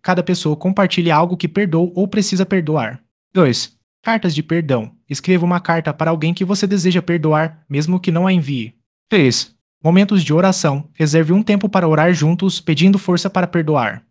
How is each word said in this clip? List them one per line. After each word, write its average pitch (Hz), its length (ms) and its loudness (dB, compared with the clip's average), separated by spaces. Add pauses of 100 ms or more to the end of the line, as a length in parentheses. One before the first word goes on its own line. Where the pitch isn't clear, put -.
Cada 180 220 -2
pessoa 175 320 -2
compartilha 175 600 0
algo 175 220 0
que 170 100 -4
perdoou 175 480 -2
ou 196 120 0
precisa 190 400 -2
perdoar. 156 520 -2 (320)
Dois. 147 460 0 (260)
Cartas 214 300 -2
de 147 80 -4
perdão. 147 500 -2 (160)
Escreva 170 380 0
uma 175 140 0
carta 165 340 -2
para 160 160 -2
alguém 165 240 -2
que 185 100 -4
você 190 220 -2
deseja 185 360 0
perdoar, 160 680 -2
mesmo 151 300 -2
que 180 120 -4
não 170 140 0
a 190 80 2
envie. 135 400 -2 (340)
Três. 143 480 0 (280)
Momentos 190 400 4
de 147 100 -2
oração. 160 600 0
Reserve 156 380 2
um 202 120 4
tempo 208 260 0
para 185 180 0
orar 156 240 2
juntos, 180 480 0
pedindo 170 380 2
força 180 320 -2
para 185 160 -2
perdoar. 151 640 -2